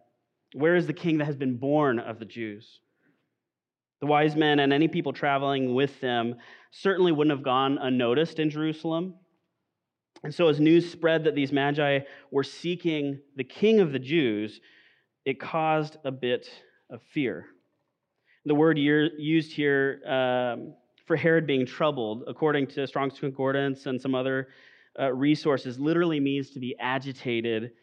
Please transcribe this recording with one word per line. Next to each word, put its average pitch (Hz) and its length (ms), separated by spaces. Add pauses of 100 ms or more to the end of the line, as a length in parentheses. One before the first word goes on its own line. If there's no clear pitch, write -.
(520)
"Where 160 240
is 165 100
the 147 60
king 160 260
that 147 60
has 147 120
been 131 200
born 139 420
of 113 220
the 113 40
Jews?" 107 540 (1200)
The 139 80
wise 151 300
men 151 240
and 139 120
any 151 140
people 151 260
traveling 139 640
with 139 260
them 120 360 (340)
certainly 180 400
wouldn't 151 260
have 135 80
gone 135 340
unnoticed 127 600
in 156 120
Jerusalem. 160 640 (1080)
And 151 120
so 170 140
as 147 100
news 165 320
spread 160 340
that 151 100
these 143 180
magi 143 480 (300)
were 135 140
seeking 151 760 (160)
the 131 80
king 214 360
of 156 120
the 131 60
Jews, 123 640 (680)
it 139 120
caused 156 640
a 135 80
bit 123 380 (400)
of 123 140
fear. 107 440 (1000)
The 147 80
word 156 240
year, 147 400
used 156 340
here, 139 540
um, 127 680 (300)
for 165 120
Herod 165 300
being 131 200
troubled, 127 600
according 143 420
to 139 180
Strong's 135 320
Concordance 135 680
and 127 160
some 135 140
other, 131 340 (500)
uh, 135 140
resources, 131 680
literally 165 420
means 139 320
to 135 80
be 127 180
agitated 120 920 (100)